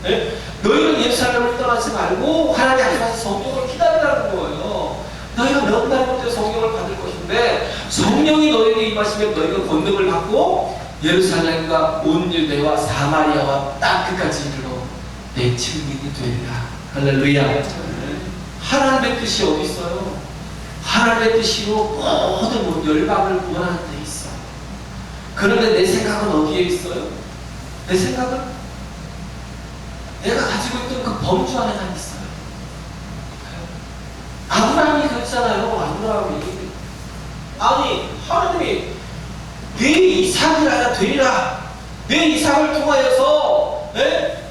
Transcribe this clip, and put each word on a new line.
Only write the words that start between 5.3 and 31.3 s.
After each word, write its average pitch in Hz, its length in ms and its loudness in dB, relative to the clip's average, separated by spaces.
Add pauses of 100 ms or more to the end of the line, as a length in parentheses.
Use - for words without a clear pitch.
너희가 269 300 2
몇 233 220 2
날 262 200 2
못해 247 240 -2
성령을 220 420 0
받을 392 260 -4
것인데 - 720 0 (180)
성령이 302 640 6
너희에게 220 380 4
임하시면 208 460 0
너희가 180 320 0
권능을 190 420 2
받고 - 680 2 (240)
예루살렘과 160 1000 2
온 175 300 2
유대와 143 420 2
사마리아와 143 1040 2
땅 - 260 2 (100)
끝까지 143 340 -2
이르러 127 280 -6 (580)
내 123 200 2
증인이 - 580 -4
되리라." 120 400 -4 (420)
할렐루야. 139 680 4 (1000)
하나님의 269 580 2
뜻이 202 260 -2
어디 151 180 2
있어요? 190 540 -4 (680)
하나님의 226 500 4
뜻이요 214 420 0
모든 - 880 0
뭐 160 220 -2
열방을 156 540 2
구원하는 175 360 -2
데 135 260 -8
있어요. - 280 -8 (1040)
그런데 226 380 4
내 180 120 6
생각은 208 440 0 (180)
어디에 151 140 0
있어요? 135 420 -2 (840)
내 185 80 0
생각은 254 640 -2 (1700)
내가 453 240 0
가지고 233 320 -4
있던 254 240 -6
그 214 160 -4
범주 180 380 0